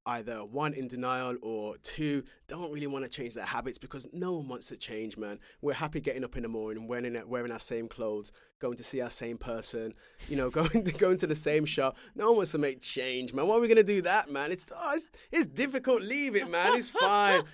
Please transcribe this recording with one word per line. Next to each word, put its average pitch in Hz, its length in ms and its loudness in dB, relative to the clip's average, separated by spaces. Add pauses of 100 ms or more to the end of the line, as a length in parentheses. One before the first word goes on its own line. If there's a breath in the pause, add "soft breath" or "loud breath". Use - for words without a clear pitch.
either, 113 400 -6
one, 143 280 -4
in 131 140 -6
denial, 127 540 -4
or 107 420 -6
two, 143 400 -2 (240 loud breath)
don't 165 240 -8
really 147 160 -6
wanna 135 220 -4
change 120 240 -8
their 101 120 -8
habits 120 320 -4
because 127 360 -14
no 180 240 -4
one 147 100 -6
wants 123 200 -8
to 143 100 -10
change, 110 400 -8
man. 104 200 -8 (240 loud breath)
We're 143 120 0
happy 156 260 -4
getting 131 240 -2
up 123 140 -6
in 120 60 -4
the 113 60 -4
morning, 110 380 -6
wearing, 120 280 -4 (120)
wearing 120 240 -4
our 113 80 -6
same 113 300 -4
clothes, 107 420 -6 (280 soft breath)
going 123 180 -4
to 123 80 -8
see 131 160 -4
our 120 80 -4
same 117 280 -4
person, 113 560 -4 (360 loud breath)
you 143 80 -2
know, 127 120 2
<laughs> 156 100 0
going 175 260 4
to, 175 80 0
going 185 240 6
to 185 100 0
the 151 80 0
same 151 300 2
shop. 139 320 0 (180 loud breath)
No 202 120 0
one 233 100 8
wants 185 160 2
to 160 40 0
make 139 240 0
change, 127 520 -2
man. 139 140 0
Why 220 100 6
are - 20 6
we 240 80 6
gonna 220 160 10
do 196 200 2
that, 175 280 2
man? 143 220 -2
It's, 180 200 -8
oh, - 220 -4
it's, 320 100 -4 (240 loud breath)
it's 320 160 2
difficult. 254 580 2
Leave 262 340 0
it, 175 120 0
man. 180 280 6
It's 240 120 0
fine. 415 540 6 (100)